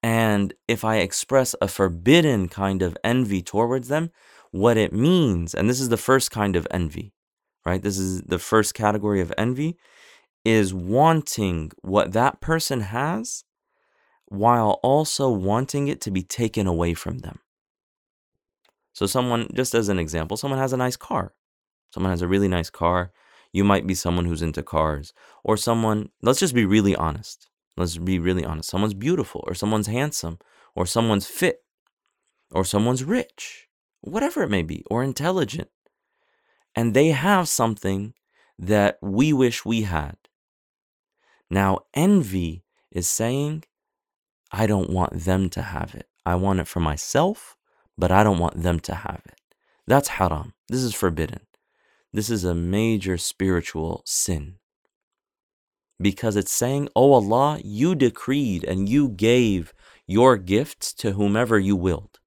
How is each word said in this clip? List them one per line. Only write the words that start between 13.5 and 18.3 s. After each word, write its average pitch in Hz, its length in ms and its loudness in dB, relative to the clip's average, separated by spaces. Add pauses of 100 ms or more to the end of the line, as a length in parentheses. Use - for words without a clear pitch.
while 110 560 2
also 139 460 2
wanting 120 580 0
it - 140 -4
to 107 100 -6
be 95 100 -2
taken 107 460 -2
away 85 260 0
from 85 260 -8
them. - 200 -14 (1500)